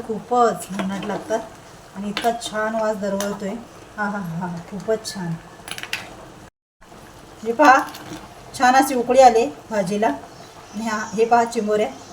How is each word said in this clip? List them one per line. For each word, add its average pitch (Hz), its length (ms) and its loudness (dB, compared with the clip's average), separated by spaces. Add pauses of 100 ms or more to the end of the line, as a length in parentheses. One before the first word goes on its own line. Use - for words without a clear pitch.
खूपच 226 640 0
भन्नाट 196 340 -4
लागतात 202 340 -4 (560)
आणि 202 140 -8
इतका 233 220 -2 (100)
छान 214 340 -4
वास 214 220 -2
दरवळतोय. 196 560 -4 (440)
हा, 208 120 -2
हा, 208 100 -6
हा, 175 380 -8 (120)
खूपच 214 440 -4
छान. 175 200 -6 (2000)
हे 226 80 -4
पहा, 269 280 8 (800)
छान 254 160 6
अशी 285 200 4
उकळी 247 240 2
आली 240 260 8
भाजीला. 208 600 -2
आणि - 800 -8
हा, 214 280 -4
हे 233 120 4
पहा 233 200 4
चिंबोऱ्या 214 420 -2 (260)